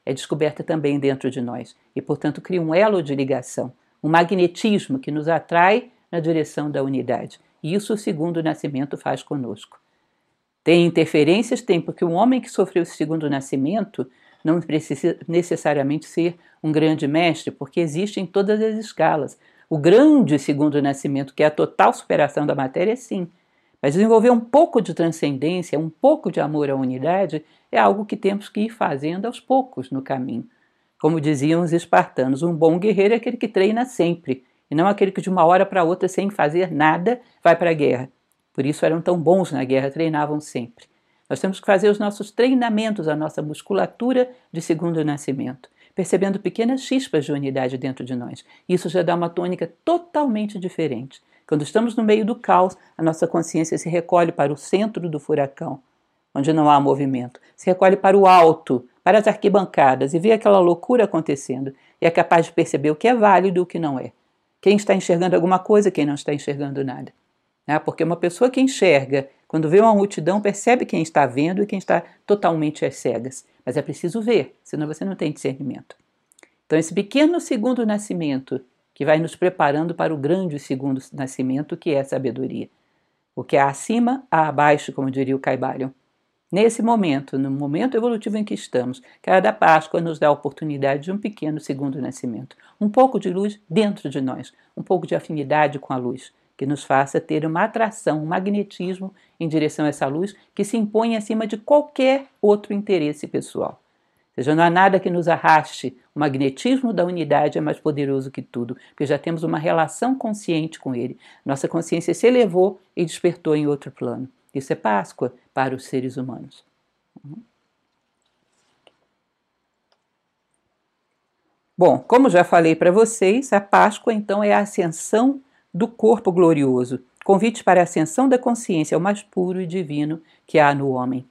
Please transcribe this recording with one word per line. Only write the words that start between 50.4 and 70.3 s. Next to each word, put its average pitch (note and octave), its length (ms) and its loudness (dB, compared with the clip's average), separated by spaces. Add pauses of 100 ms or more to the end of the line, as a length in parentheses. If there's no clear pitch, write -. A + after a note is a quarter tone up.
diferente. C#3+ 640 -6 (240)
Quando D3 160 0
estamos A3+ 340 0
no A#3 60 0
meio G#3+ 220 2
do A#3+ 100 -2
caos, F#3 420 2 (200)
a E3 60 -6
nossa D#3+ 240 0
consciência E3 520 -2
se E3 100 -8
recolhe E3+ 440 2
para C#3+ 200 0
o C#3+ 40 -6
centro F#3+ 520 -2
do D3+ 120 -6
furacão, D3 600 -4 (540)
onde C#3 180 0
não D3+ 180 4
há C#3+ 100 6
movimento. C3+ 600 -2 (160)
Se - 100 -16
recolhe F#3+ 300 4
para G3 200 4
o G3 100 6
alto, D#3+ 640 6 (160)
para F#3+ 140 6
as G#3+ 80 0
arquibancadas, E3+ 880 2
e E3 40 -2
vê G#3+ 140 2
aquela G#3 280 4
loucura F3+ 440 2
acontecendo. C#3 720 -4 (260)
E E3+ 60 2
é E3 40 4
capaz E3+ 360 2
de - 60 -20
perceber D3+ 380 0
o D3+ 60 -2
que A3 120 0
é B3+ 60 4
válido F#3+ 460 4
e - 20 0
o F3 40 -4
que F3+ 120 -10
não C#3+ 200 -4
é. - 140 -12 (480)
Quem G3+ 160 4
está G3+ 180 0
enxergando F3+ 420 2
alguma F3+ 220 2
coisa, G3+ 320 2
quem D3 160 0
não D3 80 -2
está D3 180 -6
enxergando C#3 500 -6
nada. C3 300 -10 (540)
Né? D3+ 120 0
Porque - 240 -4
uma E3 140 0
pessoa F3+ 340 0
que C4 100 -2
enxerga, C#3+ 680 2 (180)
quando D#3+ 220 -2
vê F#3+ 120 6
uma A3+ 140 6
multidão, G3+ 460 0